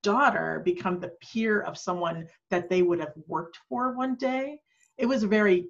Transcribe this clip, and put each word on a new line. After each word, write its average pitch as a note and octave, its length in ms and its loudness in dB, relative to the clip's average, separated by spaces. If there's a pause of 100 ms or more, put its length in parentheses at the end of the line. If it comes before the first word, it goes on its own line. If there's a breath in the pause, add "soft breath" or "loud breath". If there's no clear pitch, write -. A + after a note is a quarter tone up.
daughter G3+ 600 2
become F3+ 340 0
the F3+ 140 -8 (100)
peer A3 400 0
of - 160 -8
someone E3+ 480 -4 (240 loud breath)
that F3 180 -2
they F3+ 140 4
would F3 160 4
have D#3 160 -6 (140)
worked D#3+ 300 -6 (100)
for B3 240 -2
one B3+ 240 -2
day. C4+ 420 -4 (400)
It A#3 80 0
was B3 180 2
very G3 460 4